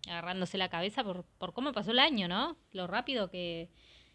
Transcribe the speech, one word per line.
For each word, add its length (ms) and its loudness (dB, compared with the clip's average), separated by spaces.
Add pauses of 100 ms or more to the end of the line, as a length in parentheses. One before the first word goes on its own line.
agarrándose 500 -2
la 120 0
cabeza 340 0
por, 220 -4 (120)
por 160 -6
cómo 200 0
pasó 180 -2
el 80 6
año, 280 6
¿no? 300 0 (140)
Lo 160 -4
rápido 420 0
que, 400 -6 (460)